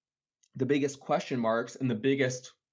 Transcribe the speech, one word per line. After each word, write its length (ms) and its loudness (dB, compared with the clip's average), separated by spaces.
the 100 0
biggest 340 0
question 400 -2
marks 360 0
and 140 -2
the 40 0
biggest 580 0